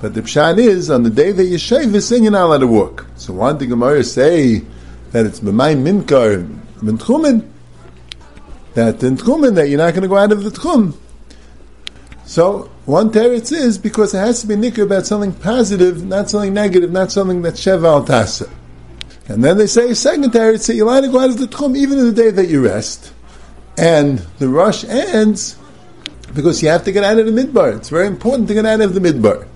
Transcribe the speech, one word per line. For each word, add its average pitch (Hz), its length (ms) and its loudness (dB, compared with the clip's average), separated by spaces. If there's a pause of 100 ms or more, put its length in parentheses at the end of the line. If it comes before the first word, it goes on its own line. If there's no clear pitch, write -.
But 107 140 -8
the 110 60 -6
Pshat 160 360 0
is, 190 320 2
on 127 140 2
the 117 60 2
day 143 220 2
that 185 140 0
you 180 120 -2
shave, 240 360 0
then 220 300 2
you're 220 80 4
not 190 140 2
allowed 156 120 4
to 131 100 2
walk. 107 380 0 (100)
So - 180 -14
why 107 180 -2
did 151 80 -4
the 135 80 -6
Gemara 123 360 0
say 135 600 2 (480)
that 113 140 0
it's 101 140 -8
B'may 120 420 0
Minkar 127 640 2 (360)
B'ntchumen? 233 640 0 (1300)
That 117 280 0
in 127 140 0
Tchumen, 254 400 2
that 151 140 2
you're 143 80 0
not 165 160 0
gonna 185 160 -2
go 196 80 2
out 208 160 4
of 208 100 -4
the 214 80 -8
Tchum. 233 420 0 (1300)
So, 185 440 -2 (140)
one 185 260 2
teretz 226 440 0
is 247 240 0
because 208 360 -2
it 202 40 -2
has 226 240 -2
to 214 60 -10
be 208 80 -2
nikkur 214 280 -2
about 190 240 0
something 202 240 -2
positive, 185 760 0
not 196 240 -4
something 208 240 -2
negative, 185 380 0
not 185 220 -2
something 185 280 -2
that's 170 220 -6
Sheva 185 220 2
Al 147 180 4
Tasa. - 460 -2 (800)
And 107 120 -2
then 165 160 2
they 208 100 2
say, 240 260 0
second 277 400 0
teretz, 220 340 2
that 233 80 0
you're 214 100 2
allowed 254 160 2
to 277 60 0
go 254 120 2
out 262 100 2
of 233 80 -4
the 254 100 -4
Tchum 269 300 -4
even 277 200 0
in 254 100 4
the 233 40 2
day 226 200 4
that 185 180 0
you 147 120 2
rest. - 520 -4 (680)
And 147 400 2 (200)
the 135 100 -2
rush 175 340 0
ends 214 720 -2 (760)
because 143 300 0
you - 60 2
have 165 160 0
to 202 60 -4
get 202 120 0
out 214 160 2
of 220 80 2
the 226 40 0
Midbar. 220 460 0
It's - 120 -16
very 170 180 0
important 220 400 -2
to 208 80 -2
get 214 100 0
out 220 160 0
of 196 120 0
the 190 60 0
Midbar. 123 460 0 (100)